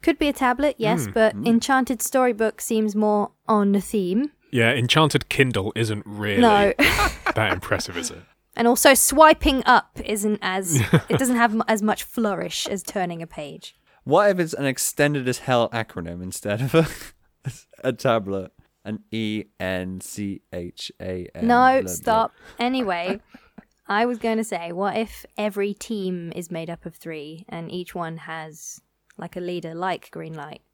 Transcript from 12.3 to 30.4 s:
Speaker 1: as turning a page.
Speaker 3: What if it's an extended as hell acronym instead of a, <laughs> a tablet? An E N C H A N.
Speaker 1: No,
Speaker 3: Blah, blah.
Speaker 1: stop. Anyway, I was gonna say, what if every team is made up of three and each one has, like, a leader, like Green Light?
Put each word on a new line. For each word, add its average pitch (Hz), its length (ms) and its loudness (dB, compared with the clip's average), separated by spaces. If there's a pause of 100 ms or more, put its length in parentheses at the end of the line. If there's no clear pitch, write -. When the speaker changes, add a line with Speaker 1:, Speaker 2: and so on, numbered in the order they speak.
Speaker 1:
as 196 160 -6
turning 175 380 -6
a 165 60 -10
page. 156 480 -16 (280)
Speaker 3:
What 190 280 6
if 185 80 0
it's 160 140 -2
an 139 120 -4
extended 139 600 0
as 123 120 -2
hell 120 300 2
acronym 90 540 -6
instead 101 380 -4
of 131 140 -2
a, 160 120 6 (560)
<laughs> - 400 -14
a 127 100 0
tablet? 98 580 -2 (340)
An 104 260 -10
E 107 320 -4 (160)
N 92 420 -4
C 101 400 -8 (120)
H 90 360 -10 (120)
A 185 340 -8
N. 226 120 -2
Speaker 1:
No, 240 100 6
Speaker 3:
Blah, 262 240 6
blah. - 100 -6
Speaker 1:
stop. 226 400 0 (260)
Anyway, 202 600 -2 (680)
I 208 160 2
was 247 140 -2
gonna 226 240 -2
say, 170 280 -6
what 190 240 -2
if 220 300 -6 (120)
every 202 360 -2
team 185 600 -6
is 175 160 -10
made 165 180 -8
up 170 160 -12
of 165 100 -12
three 160 540 -12
and 165 220 -10
each 180 240 -10
one 165 220 -8
has, 160 640 -14 (380)
like, - 180 -14
a 185 60 -8
leader, 175 320 -8
like 175 380 -6
Green 160 240 -12
Light? 147 260 -14 (120)